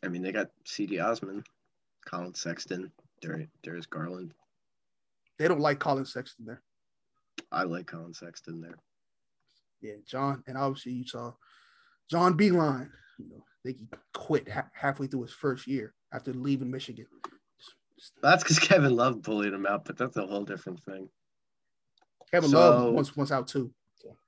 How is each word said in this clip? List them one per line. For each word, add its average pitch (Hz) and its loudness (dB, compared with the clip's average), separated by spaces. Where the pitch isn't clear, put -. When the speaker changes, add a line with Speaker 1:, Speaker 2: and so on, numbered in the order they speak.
Speaker 1:
I 95 -6
mean, 87 -6
they 95 -6
got 101 -2
C - -6
D 95 -4
Osman, 101 -4
Colin 90 -10
Sexton, 87 -8
Dar-, 78 -8
Darius 85 -10
Garland. 87 -10
Speaker 2:
They 156 2
don't 170 4
like 147 2
Colin 135 0
Sexton - -14
there. 113 -14
Speaker 1:
I 85 -2
like 87 -6
Colin 85 -14
Sexton 82 -16
there. 85 -18
Speaker 2:
Yeah, 104 -12
John, 135 -4
and 127 -10
obviously 135 -4
you 127 -8
saw 120 -12
John 175 4
Beilein. 160 4
You - -16
know, - -20
they 127 -6
quit - -2
ha-, 131 -6
halfway 139 -2
through 131 -4
his 113 -14
first 131 -4
year 123 -4
after 123 -8
leaving 127 -2
Michigan. 131 -10
Speaker 1:
That's 170 6
'cause 156 4
Kevin 139 6
Love 120 2
bullied 104 0
him 98 -4
out, 101 0
but - -12
that's 120 -4
a 104 -4
whole 101 -4
different 95 -10
thing. 95 -14
Speaker 2:
Kevin 165 4
Speaker 1:
So 147 8
Speaker 2:
Love 123 10
wants, 139 0
wants 143 -2
out 131 -2
too. 127 -4
So. - -20